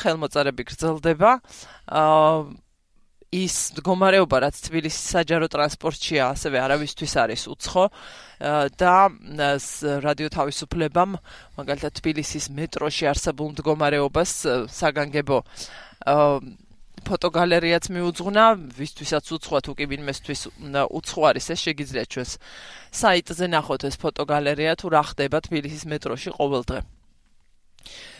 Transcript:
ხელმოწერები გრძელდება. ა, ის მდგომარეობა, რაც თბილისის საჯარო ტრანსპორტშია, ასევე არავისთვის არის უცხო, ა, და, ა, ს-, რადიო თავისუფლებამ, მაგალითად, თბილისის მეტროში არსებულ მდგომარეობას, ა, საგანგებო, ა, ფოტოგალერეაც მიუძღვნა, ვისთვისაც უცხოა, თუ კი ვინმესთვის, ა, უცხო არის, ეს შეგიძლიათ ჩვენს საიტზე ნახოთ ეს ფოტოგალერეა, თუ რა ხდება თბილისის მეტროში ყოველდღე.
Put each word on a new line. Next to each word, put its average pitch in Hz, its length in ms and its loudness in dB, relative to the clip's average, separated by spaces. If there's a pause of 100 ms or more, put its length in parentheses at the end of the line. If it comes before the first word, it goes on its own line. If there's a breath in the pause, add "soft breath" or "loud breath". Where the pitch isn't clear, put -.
ხელმოწერები 143 640 0
გრძელდება. 160 720 2 (460 loud breath)
ა, 156 180 2 (1200)
ის - 500 -2
მდგომარეობა, 185 640 4
რაც 143 240 0
თბილისის 160 480 -4
საჯარო 160 400 2
ტრანსპორტშია, 147 800 0
ასევე 139 320 -2
არავისთვის 147 560 -2
არის 117 220 0 (100)
უცხო, - 320 0
ა, - 880 -2
და, 185 400 6
ა, 147 380 -4 (100)
ს-, 143 400 -4
რადიო 147 320 -2
თავისუფლებამ, 160 840 -2 (420 loud breath)
მაგალითად, 143 400 -6
თბილისის 151 560 -4
მეტროში 151 560 -2
არსებულ 147 400 -4
მდგომარეობას, 147 800 0 (160)
ა, 123 80 4 (160)
საგანგებო, 143 720 0 (640 loud breath)
ა, 143 80 6 (880)
ფოტოგალერეაც 170 880 2
მიუძღვნა, 180 540 2 (340)
ვისთვისაც 151 480 -4
უცხოა, 160 320 -4
თუ 147 160 -4
კი 143 160 -4
ვინმესთვის, 139 560 -8
ა, 139 400 -4
უცხო - 400 -6
არის, - 240 2
ეს 170 160 -4
შეგიძლიათ 139 400 -6
ჩვენს - 240 -8 (640 loud breath)
საიტზე 180 560 2
ნახოთ 143 400 0
ეს - 80 -8
ფოტოგალერეა, 147 800 0
თუ 190 80 -10
რა 156 160 4
ხდება 143 400 -2
თბილისის 151 400 -6
მეტროში 151 480 -8
ყოველდღე. 139 480 -2 (1400 loud breath)